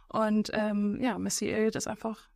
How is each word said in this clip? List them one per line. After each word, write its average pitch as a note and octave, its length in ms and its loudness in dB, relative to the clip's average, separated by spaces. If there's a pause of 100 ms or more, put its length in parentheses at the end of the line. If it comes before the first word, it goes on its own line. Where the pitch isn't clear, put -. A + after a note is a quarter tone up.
Und, G#3+ 460 2
ähm, G#3 480 0
ja, A3+ 160 0
Missy G3 320 -2
Elliott A3 260 2
ist - 100 -4
einfach, - 500 -8